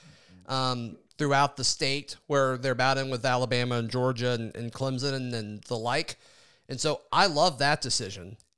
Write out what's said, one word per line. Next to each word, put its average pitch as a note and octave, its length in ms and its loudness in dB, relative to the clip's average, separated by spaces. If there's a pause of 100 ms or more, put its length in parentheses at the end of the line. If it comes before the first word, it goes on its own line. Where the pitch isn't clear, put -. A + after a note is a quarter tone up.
(460)
um, B2+ 500 -2 (220)
throughout C#3 400 4
the B2+ 80 -2
state C#3 500 -2 (120)
where C3+ 300 2
they're C3 160 -2
battling C3+ 360 2
with B2 160 -2
Alabama B2 500 0
and A#2 140 -2
Georgia B2 420 0
and, A#2 240 -4
and A#2 160 -8
Clemson C3+ 420 -4
and, B2+ 220 -6
and G#2+ 300 -8
the B2 120 -4
like. B2 380 -2 (540)
And C3 100 -6
so D3+ 220 0 (100)
I F3 140 6
love D#3 320 4
that C#3+ 240 2
decision. G2 560 -6 (200)